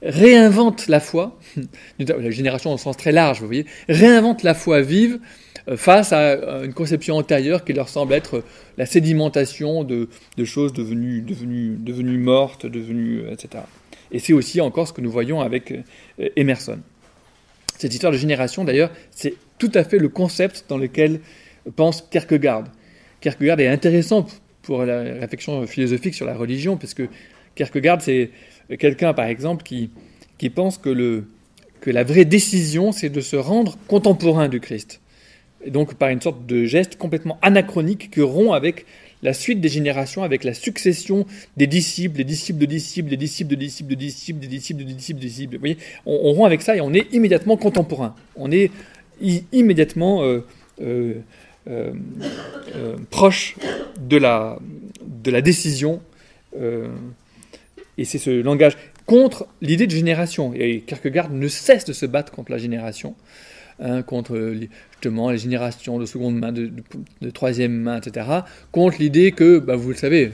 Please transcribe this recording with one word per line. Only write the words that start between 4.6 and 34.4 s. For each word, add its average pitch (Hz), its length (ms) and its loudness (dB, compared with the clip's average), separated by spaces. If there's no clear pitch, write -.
vive, 214 380 2
euh, - 80 -4
face 190 380 6
à, 139 460 0
à 135 40 -8
une 135 100 -8
conception 156 440 -2
antérieure 151 480 0
qui 151 80 -4
leur 135 160 -4
semble 139 240 -2
être 139 300 -2
la 127 80 -4
sédimentation 156 1000 0
de, 120 240 -4
de 120 80 -2
choses 143 260 -2
devenues, 117 500 -6
devenues, 117 560 -6
devenues 123 400 -4
mortes, 127 480 0
devenues, 117 640 -6
et 110 80 -12
cetera. - 300 -18
Et 123 80 -6
c'est 165 140 2
aussi 151 280 2
encore 160 260 -2
ce 165 60 -14
que - 80 -12
nous 120 100 -4
voyons 123 300 -2
avec, 127 320 -6
euh, - 640 -10
Emerson. 127 420 0
Cette 123 140 -4
histoire 160 180 0
de 135 60 0
génération, 139 460 -2
d'ailleurs, 151 260 2
c'est - 240 -8
tout 233 160 0
à 180 80 6
fait 202 160 2
le 151 100 2
concept 180 580 -2
dans 139 120 -6
lequel 156 400 0
pense 160 260 2
Kierkegaard. 139 640 0
Kierkegaard 151 380 0
est 135 80 4
intéressant 170 560 2
p-, - 80 -10
pour 127 200 -4
la 120 200 -2
réflexion 123 640 -8
philosophique 127 480 -2
sur - 100 -8
la 123 100 -6
religion, 135 420 -4
parce - 180 -14
que 135 80 -6
Kierkegaard, 147 480 0
c'est 127 300 0
quelqu'un, 147 340 2
par 113 140 -2
exemple, 143 340 -6
qui, 120 300 -8
qui 123 100 -4
pense 185 300 -2
que 143 100 -4
le, 120 360 -2
que 135 120 -4
la 123 120 2
vraie 156 220 6
décision, 175 640 2
c'est 165 180 -6
de 143 120 -4
se 135 140 -6
rendre 175 420 0
contemporain 170 640 2